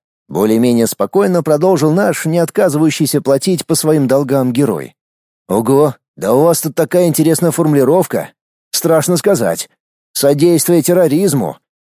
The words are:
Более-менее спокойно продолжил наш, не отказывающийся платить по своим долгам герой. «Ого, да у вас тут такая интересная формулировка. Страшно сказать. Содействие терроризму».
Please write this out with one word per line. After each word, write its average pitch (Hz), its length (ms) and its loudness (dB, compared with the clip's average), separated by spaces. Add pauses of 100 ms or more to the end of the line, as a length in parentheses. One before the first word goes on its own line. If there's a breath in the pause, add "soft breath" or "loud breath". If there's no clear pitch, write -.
(280)
Более-менее 113 600 2
спокойно 180 560 -2
продолжил 156 480 0
наш, 190 340 -2
не 160 120 0
отказывающийся 156 840 0
платить 139 440 -2
по 160 120 -2
своим 151 320 0
долгам 131 440 0
герой. 110 440 -4 (500)
«Ого, 127 480 0 (220)
да 101 180 -2
у 135 80 2
вас 165 200 0
тут 147 120 -8
такая 175 320 0
интересная 160 460 0
формулировка. 147 800 0 (400)
Страшно 165 460 0
сказать. 113 520 -2 (440)
Содействие 160 680 2
терроризму». 156 760 0 (300)